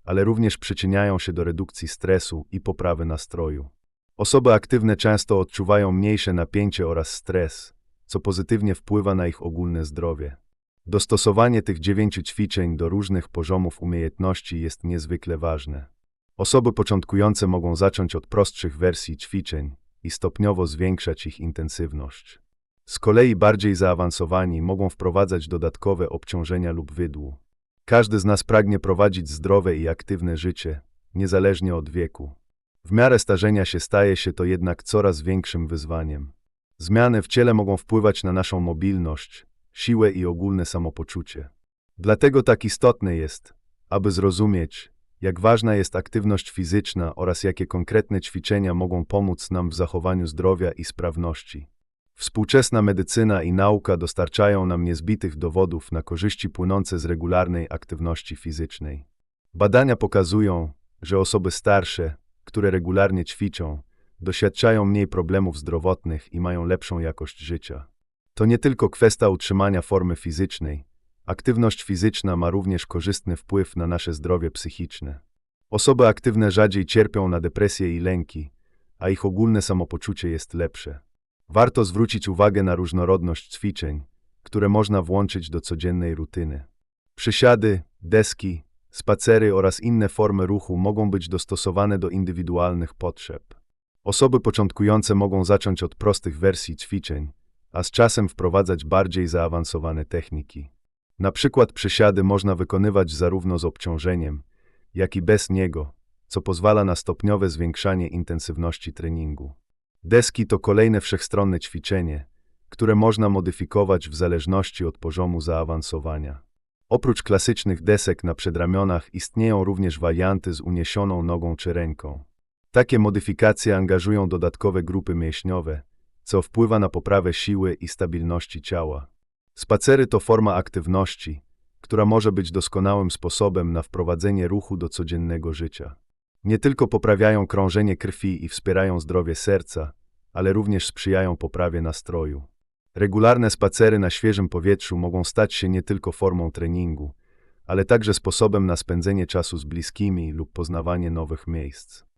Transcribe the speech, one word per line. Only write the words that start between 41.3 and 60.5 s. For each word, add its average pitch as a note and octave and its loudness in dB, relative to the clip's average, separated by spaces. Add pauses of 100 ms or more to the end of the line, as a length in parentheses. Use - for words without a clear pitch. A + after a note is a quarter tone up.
Dlatego B2 4
tak A#2 4
istotne G2+ 2
jest, - -8 (360)
aby G2+ 0
zrozumieć, F#2+ 0 (280)
jak F#2 -4
ważna A2 4
jest G2 0
aktywność G2+ -2
fizyczna F2+ -4
oraz F2+ -4
jakie F#2 -2
konkretne G2 -2
ćwiczenia F#2+ -2
mogą F2+ -2
pomóc G2 -2
nam F2+ -2
w D#2 -12
zachowaniu F2+ -2
zdrowia F2 0
i E2+ -12
sprawności. E2 -8 (460)
Współczesna A2+ 2
medycyna G2+ 2
i F2 -2
nauka G2 2
dostarczają F#2 0
nam F2 -2
niezbitych F2 -2
dowodów E2+ -2
na D#2+ -4
korzyści F#2 -4
płynące F#2 -2
z D2 -8
regularnej F2 0
aktywności E2 -8
fizycznej. D2+ -10 (480)
Badania A2+ 4
pokazują, F#2+ 0 (300)